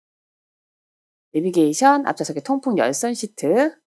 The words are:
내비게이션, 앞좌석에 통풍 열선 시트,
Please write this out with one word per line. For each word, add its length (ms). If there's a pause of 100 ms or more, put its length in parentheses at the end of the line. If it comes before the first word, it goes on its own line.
(1300)
내비게이션, 720
앞좌석에 340
통풍 380
열선 340
시트, 760